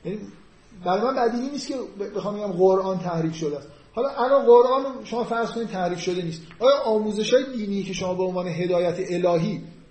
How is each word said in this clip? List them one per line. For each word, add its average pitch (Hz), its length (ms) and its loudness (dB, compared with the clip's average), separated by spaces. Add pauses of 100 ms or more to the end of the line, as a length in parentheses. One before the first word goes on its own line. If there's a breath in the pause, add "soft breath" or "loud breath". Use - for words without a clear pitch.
یعنی 202 140 -8 (640)
برای 196 180 2
من 262 120 0
بدیهی 240 340 0
نیست 285 180 -8
که 277 80 -4 (240)
ب-، 202 180 -6
بخوام 202 180 -6
بگم 208 160 -6
قرآن 190 480 4
تحریف 165 360 -2
شده 143 220 -4
است. - 100 -14 (280 loud breath)
حالا 262 140 -2
الان 269 360 2
قرآن 240 400 8 (180)
شما 226 200 -4
فرض 226 280 -2
کنید 226 160 -6
تحریف 175 320 -4
شده 180 220 -4
نیست. 165 200 -8 (180)
آیا 269 260 4
آموزش‌های 214 580 2 (120)
دینی 202 280 -4
که 180 100 -8
شما 185 200 -4
به 185 100 -2
عنوان 180 240 -4
هدایت 175 520 0
الهی 175 640 0 (300)